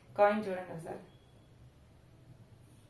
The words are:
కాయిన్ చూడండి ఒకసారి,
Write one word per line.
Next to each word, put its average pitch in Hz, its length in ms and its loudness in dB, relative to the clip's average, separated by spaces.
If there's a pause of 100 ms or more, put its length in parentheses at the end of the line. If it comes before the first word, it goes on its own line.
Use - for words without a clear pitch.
(180)
కాయిన్ 208 220 6
చూడండి 185 340 -6
ఒకసారి, - 240 -10 (1900)